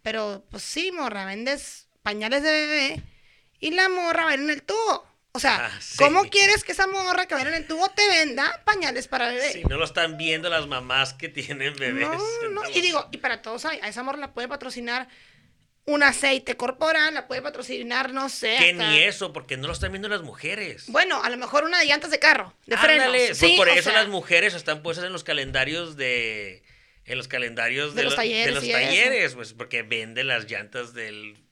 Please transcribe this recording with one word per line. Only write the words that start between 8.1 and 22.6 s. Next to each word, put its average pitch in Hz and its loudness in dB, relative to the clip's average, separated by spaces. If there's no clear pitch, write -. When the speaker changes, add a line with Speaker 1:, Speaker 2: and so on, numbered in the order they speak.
Speaker 1:
pañales 294 0
para 247 0
bebé? 247 -2
Speaker 2:
Sí, 170 -8
no 135 0
lo 160 2
están 165 -2
viendo 160 0
las 160 2
mamás 131 0
que 160 -10
tienen 143 -6
bebés 269 -2
Speaker 1:
No, 440 -4
Speaker 2:
en 415 -6
Speaker 1:
no, 415 -4
Speaker 2:
la - -6
Speaker 1:
y - -8
Speaker 2:
bolsa. 359 2
Speaker 1:
digo, 320 0
y - -12
para 233 -4
todos 226 -10
hay, 214 -4
a 196 -8
esa 233 -10
morra 269 -6
la 277 -12
puede 240 -8
patrocinar 254 -8
un 294 2
aceite 262 2
corporal, 311 0
la 277 -8
puede 254 -6
patrocinar, 247 -4
no 269 -4
sé, 220 -2
Speaker 2:
Que 175 6
Speaker 1:
hasta 170 -2
Speaker 2:
ni 151 6
eso, 196 0
porque 143 -8
no 135 -8
lo 165 -6
están 190 -4
viendo 196 -10
las 202 -4
mujeres. 156 -10
Speaker 1:
Bueno, 302 2
a 233 0
lo 247 -6
mejor 269 0
una 349 0
de 320 6
llantas 302 2
de 294 0
carro, 254 4